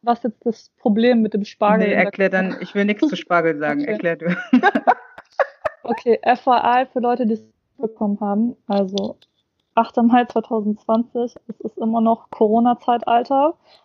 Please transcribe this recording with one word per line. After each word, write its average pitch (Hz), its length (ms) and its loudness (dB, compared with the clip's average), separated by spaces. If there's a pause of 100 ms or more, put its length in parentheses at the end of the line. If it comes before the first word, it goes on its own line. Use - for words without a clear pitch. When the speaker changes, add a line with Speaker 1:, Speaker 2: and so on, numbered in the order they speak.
Speaker 1:
Was 233 220 -4
jetzt - 220 -8
das - 320 -6
Problem 226 440 2
mit 214 120 0
dem 208 120 -2
Spargel 208 340 2
Speaker 2:
Nee, 196 140 2
Speaker 1:
in 180 40 0
der 185 80 2
Speaker 2:
erklär 196 240 0
dann, 185 320 -2
ich - 140 -12
will 202 100 2
nichts 208 220 0
zu 220 80 -2
Spargel 165 420 0
sagen, 147 240 -2
Speaker 1:
Okay. 147 100 -4
Speaker 2:
erklär 165 260 -4
du. 175 180 -4 (160)
Speaker 1:
<laughs> 247 140 4 (1200)
Okay, 233 360 0
F 254 240 0
Y 254 160 4
I 247 280 2
für 262 80 -4
Leute, 240 280 0
die 226 60 0
es 220 120 -8 (320)
mitbekommen 220 420 -4
haben, 214 360 -2 (100)
also 202 520 -4 (580)
achter 226 260 0
Mai 240 240 4
zweitausendzwanzig, 226 1080 -4 (120)
es - 120 -16
ist - 180 -12
immer 226 240 -2
noch 220 300 -2
Corona-Zeitalter. 240 1200 0 (320)